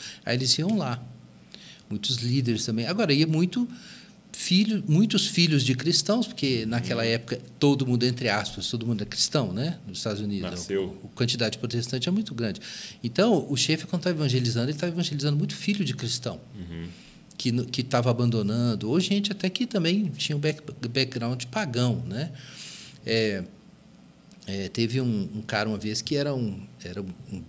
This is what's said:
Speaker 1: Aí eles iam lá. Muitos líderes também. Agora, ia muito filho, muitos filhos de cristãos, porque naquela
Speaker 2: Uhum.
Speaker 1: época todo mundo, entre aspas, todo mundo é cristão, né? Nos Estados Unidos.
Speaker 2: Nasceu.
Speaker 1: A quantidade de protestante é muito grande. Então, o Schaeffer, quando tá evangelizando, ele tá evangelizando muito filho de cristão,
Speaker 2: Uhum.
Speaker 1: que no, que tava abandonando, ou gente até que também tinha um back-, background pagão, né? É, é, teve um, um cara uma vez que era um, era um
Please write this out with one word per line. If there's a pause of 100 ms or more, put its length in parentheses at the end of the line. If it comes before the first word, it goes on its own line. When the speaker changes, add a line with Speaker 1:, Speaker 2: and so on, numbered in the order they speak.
(260)
Speaker 1:
Aí
eles
iam
lá. (880)
Muitos
líderes
também.
Agora,
ia
muito (680)
filho,
muitos
filhos
de
cristãos,
porque
naquela
Speaker 2:
Uhum.
Speaker 1:
época (160)
todo
mundo,
entre
aspas,
todo
mundo
é
cristão,
né?
Nos
Estados
Unidos.
Speaker 2:
Nasceu.
Speaker 1:
A
quantidade
de
protestante
é
muito
grande. (440)
Então,
o
Schaeffer,
quando
tá
evangelizando,
ele
tá
evangelizando
muito
filho
de
cristão, (160)
Speaker 2:
Uhum. (500)
Speaker 1:
que
no,
que
tava
abandonando,
ou
gente
até
que
também (100)
tinha
um
back-, (280)
background
pagão,
né? (720)
É, (1040)
é,
teve
um,
um
cara
uma
vez
que
era
um, (240)
era
um